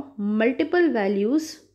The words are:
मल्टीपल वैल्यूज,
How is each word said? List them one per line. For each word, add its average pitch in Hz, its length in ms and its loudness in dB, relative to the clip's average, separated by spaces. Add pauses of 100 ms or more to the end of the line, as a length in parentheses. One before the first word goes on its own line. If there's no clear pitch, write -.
(200)
मल्टीपल 254 680 0
वैल्यूज, 214 600 0 (260)